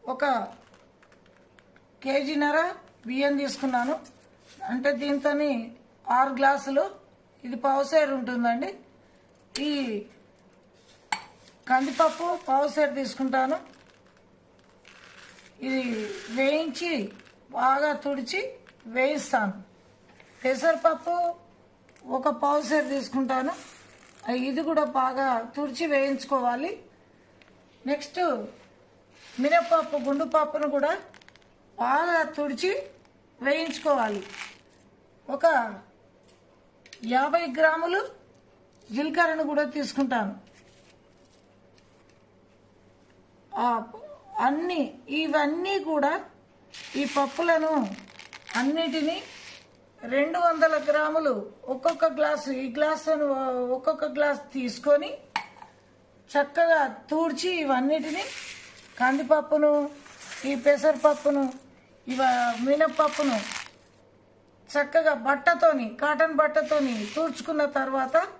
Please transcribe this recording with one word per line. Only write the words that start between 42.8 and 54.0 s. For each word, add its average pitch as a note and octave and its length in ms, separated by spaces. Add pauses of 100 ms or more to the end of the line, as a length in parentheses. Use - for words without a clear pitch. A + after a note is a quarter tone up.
ఆ, A3+ 280 (560)
అన్ని, D4+ 580 (100)
ఇవన్నీ D#4 680
కూడా, D#4 420 (760)
ఈ C#4 80
పప్పులను D#4 880 (640)
అన్నిటినీ D#4 640 (800)
రెండు C#4+ 360
వందల D#4+ 520
గ్రాములు D4+ 600 (160)
ఒక్కొక్క D#4+ 360
గ్లాసు, D4 460
ఈ C4 220
గ్లాసును D4+ 540 (460)
ఒక్కొక్క C#4 320